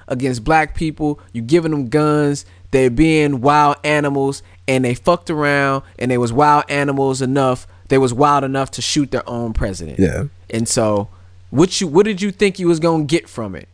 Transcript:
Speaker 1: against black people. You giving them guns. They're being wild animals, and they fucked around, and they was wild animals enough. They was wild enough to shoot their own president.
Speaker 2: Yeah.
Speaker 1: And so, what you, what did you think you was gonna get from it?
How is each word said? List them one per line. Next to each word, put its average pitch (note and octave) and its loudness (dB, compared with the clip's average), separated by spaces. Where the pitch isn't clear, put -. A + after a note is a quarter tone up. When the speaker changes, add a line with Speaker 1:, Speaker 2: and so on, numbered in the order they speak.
Speaker 1:
against B2+ -4
black D#3 0
people. D3+ -4
You A#2 -6
giving D#3+ 0
them C#3 -4
guns. D3+ 0
They're C3 4
being D3 2
wild D3 4
animals, C#3 -2
and C3 0
they B2 0
fucked F3 -2
around, C#3+ 0
and B2 -4
they B2+ 0
was A#2 0
wild D3 4
animals C#3 -2
enough. C3 0
They C3+ 4
was B2+ 2
wild C#3+ 4
enough C3+ -4
to - -10
shoot C#3+ -2
their - -4
own A#2 -6
president. F2+ -6
Speaker 2:
Yeah. F#2 0
Speaker 1:
And A2+ -4
so, G#2+ 0
what E3 0
you, F#3+ -4
what E3 4
did G3+ -4
you G#3 -2
think G3 0
you F3+ -2
was E3 2
gonna D#3+ 0
get D3+ -2
from G#2 -10
it? - -16